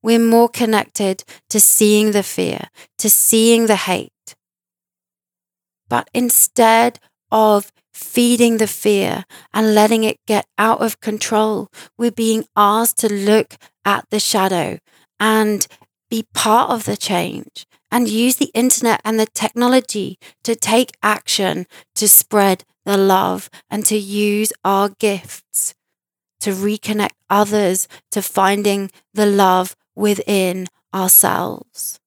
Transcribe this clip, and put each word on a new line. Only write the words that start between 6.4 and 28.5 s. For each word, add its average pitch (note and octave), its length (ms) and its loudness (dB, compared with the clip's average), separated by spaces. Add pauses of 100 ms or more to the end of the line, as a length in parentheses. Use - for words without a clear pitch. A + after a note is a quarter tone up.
of G#3+ 440 2 (200)
feeding A#3+ 640 2
the G#3+ 100 0
fear G3 580 -2 (280)
and A3 220 2
letting A3 300 4
it - 200 -4
get G#3+ 200 -2 (120)
out A3 240 2
of A3+ 200 -4
control, G#3+ 680 -4 (280)
we're A#3 140 0
being A3+ 340 -2 (100)
asked G#3+ 440 2
to G#3+ 120 -2
look G#3 460 0 (260)
at - 280 -4
the G#3+ 80 -4
shadow F#3+ 600 -2 (400)
and G#3+ 480 0 (420)
be A3+ 160 -6 (100)
part A3+ 340 2
of A3+ 160 -4
the G#3 120 -6
change - 680 -6 (240)
and A#3+ 180 0
use A3+ 280 0
the - 180 -2
internet A#3+ 500 0
and A3 160 -2
the A3 60 2
technology A#3 960 -2 (240)
to A3+ 120 -4
take A3+ 360 0 (100)
action, G3+ 640 -4 (300)
to G#3+ 120 -2
spread G3 560 2 (220)
the G3+ 120 0
love, F#3+ 520 0 (220)
and G#3 140 -6
to G#3+ 120 0
use G#3 560 -2 (100)
our G3 260 0
gifts - 840 -6 (680)
to G3+ 100 -4
reconnect G#3 640 -4 (120)
others G3+ 600 0 (240)
to G3+ 100 -4
finding G3 680 -2 (240)